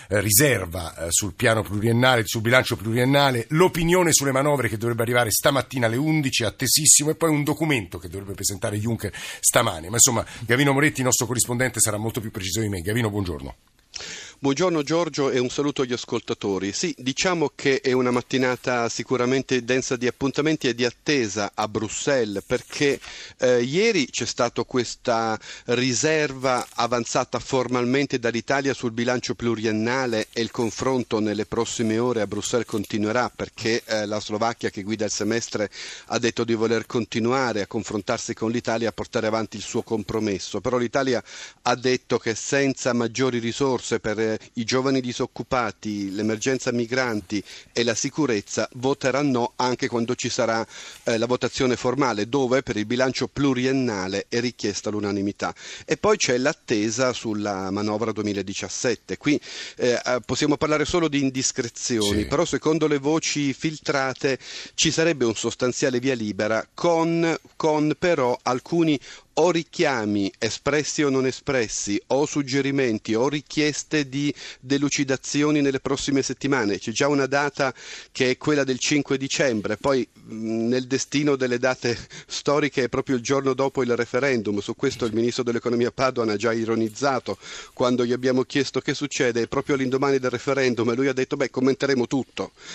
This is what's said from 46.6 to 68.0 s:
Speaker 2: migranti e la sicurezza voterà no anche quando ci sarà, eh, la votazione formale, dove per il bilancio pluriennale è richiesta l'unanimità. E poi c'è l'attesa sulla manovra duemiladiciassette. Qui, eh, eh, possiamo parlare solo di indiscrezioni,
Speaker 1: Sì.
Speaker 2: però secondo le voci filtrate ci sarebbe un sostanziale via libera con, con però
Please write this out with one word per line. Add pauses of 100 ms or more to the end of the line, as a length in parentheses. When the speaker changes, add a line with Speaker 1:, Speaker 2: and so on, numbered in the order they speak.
Speaker 2:
migranti (300)
e
la
sicurezza
voterà
no
anche
quando
ci
sarà, (380)
eh,
la
votazione
formale,
dove
per
il
bilancio
pluriennale
è
richiesta
l'unanimità. (320)
E
poi
c'è
l'attesa
sulla
manovra
duemiladiciassette.
Qui, (360)
eh,
eh,
possiamo
parlare
solo
di
indiscrezioni,
Speaker 1:
Sì.
Speaker 2:
però
secondo
le
voci
filtrate (360)
ci
sarebbe
un
sostanziale
via
libera
con, (220)
con
però